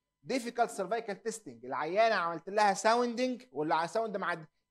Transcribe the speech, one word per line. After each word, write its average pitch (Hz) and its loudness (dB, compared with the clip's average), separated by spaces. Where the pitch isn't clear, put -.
ديفيكالت 233 -2
سيرفايكال 202 -6
تيستنج، 123 -10
العيانه 170 2
عملت 170 -2
لها 202 4
ساوندنج 240 0
واللي 151 0
على 170 2
ساوند 220 -2
معدي، 170 -4